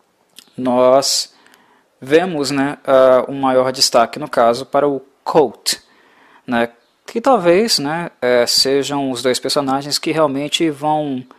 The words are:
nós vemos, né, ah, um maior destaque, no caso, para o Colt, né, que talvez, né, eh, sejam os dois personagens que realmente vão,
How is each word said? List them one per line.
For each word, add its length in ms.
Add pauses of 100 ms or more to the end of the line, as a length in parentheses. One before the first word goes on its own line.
(580)
nós 760 (680)
vemos, 480
né, 340
ah, 460
um 100
maior 320
destaque, 460
no 100
caso, 380
para 220
o 120 (240)
Colt, 520 (720)
né, 240 (340)
que 140
talvez, 600
né, 320 (100)
eh, 240
sejam 640
os 140
dois 160
personagens 580
que 140
realmente 580
vão, 560 (140)